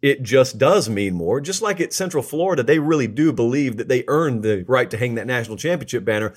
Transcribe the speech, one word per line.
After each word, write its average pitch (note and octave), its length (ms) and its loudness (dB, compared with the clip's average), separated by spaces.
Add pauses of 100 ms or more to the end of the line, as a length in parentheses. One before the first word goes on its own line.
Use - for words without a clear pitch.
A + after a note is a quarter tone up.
It C#3 220 2
just B2+ 360 2
does C#3+ 300 4
mean G2+ 260 0
more." F2+ 260 0
Just F#3 200 -6
like G3+ 200 -2
at D#3+ 120 -2
Central F3 300 -2
Florida, E3 400 0
they C#3+ 160 4
really D3+ 300 2
do D3 240 2
believe B2 440 0
that A2 120 -8
they B2+ 200 2
earned C#3+ 340 0
the G#2 240 -2
right B2+ 240 2
to A2+ 60 -6
hang A#2 200 -2
that G#2+ 100 -6
national A#2 320 -4
championship C3+ 460 -4
banner. G#2+ 320 0